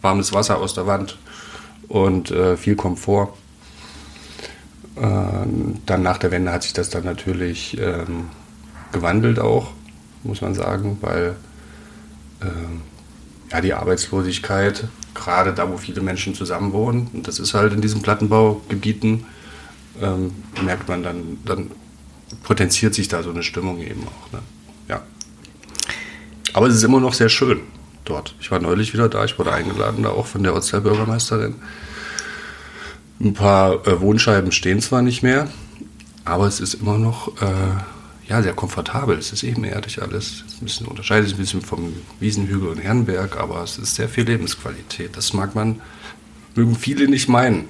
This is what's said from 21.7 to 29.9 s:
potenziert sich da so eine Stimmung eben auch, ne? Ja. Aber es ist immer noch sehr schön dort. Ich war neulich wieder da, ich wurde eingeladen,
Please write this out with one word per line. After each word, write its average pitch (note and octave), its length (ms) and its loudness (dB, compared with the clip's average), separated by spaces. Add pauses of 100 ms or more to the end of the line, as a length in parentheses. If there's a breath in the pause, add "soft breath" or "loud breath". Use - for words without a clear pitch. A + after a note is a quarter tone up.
potenziert G2+ 520 2
sich F#2+ 140 -2
da E2+ 140 -2
so E2 80 -6
eine E2+ 120 -6
Stimmung F2+ 380 -4
eben - 260 -10
auch, - 260 -16
ne? - 60 -10 (500)
Ja. - 140 -6 (1500 loud breath)
Aber A2 140 6
es A#2+ 60 6
ist A2 100 6
immer C3 160 8
noch B2+ 140 2
sehr A2+ 140 6
schön B2 320 4 (440)
dort. D2 360 -6
Ich - 100 -8
war F#2 100 2
neulich F#2 340 2
wieder A2+ 140 4
da, - 160 2
ich - 140 -2
wurde - 140 2
eingeladen, F#2+ 500 0